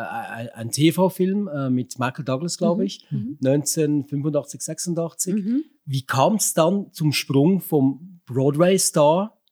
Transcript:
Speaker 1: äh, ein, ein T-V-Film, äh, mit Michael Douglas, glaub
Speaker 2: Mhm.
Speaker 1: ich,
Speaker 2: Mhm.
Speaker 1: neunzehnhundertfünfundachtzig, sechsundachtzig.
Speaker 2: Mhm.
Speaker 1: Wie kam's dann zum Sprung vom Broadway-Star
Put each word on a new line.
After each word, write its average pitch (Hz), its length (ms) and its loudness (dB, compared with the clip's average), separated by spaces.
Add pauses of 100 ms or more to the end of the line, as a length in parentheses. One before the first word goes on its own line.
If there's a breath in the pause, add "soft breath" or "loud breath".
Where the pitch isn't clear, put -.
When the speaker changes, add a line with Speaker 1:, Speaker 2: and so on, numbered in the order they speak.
(100)
Speaker 1:
äh, 110 220 -10
ein, 117 160 -10
ein 113 240 -10
T-V-Film, 180 760 2
äh, 139 240 -4
mit 123 300 -2
Michael 127 240 -4
Douglas, 131 340 -4
glaub 175 200 0
Speaker 2:
Mhm. - 60 -2
Speaker 1:
ich, - 260 -8
Speaker 2:
Mhm. 220 300 -6
Speaker 1:
neunzehnhundertfünfundachtzig, 143 1200 -2
sechsundachtzig. 165 720 -6
Speaker 2:
Mhm. 226 300 -2 (200)
Speaker 1:
Wie 135 200 -4
kam's 170 500 2
dann 180 380 0
zum 151 200 0
Sprung 151 480 2
vom 139 680 0
Broadway-Star 156 1120 2 (100)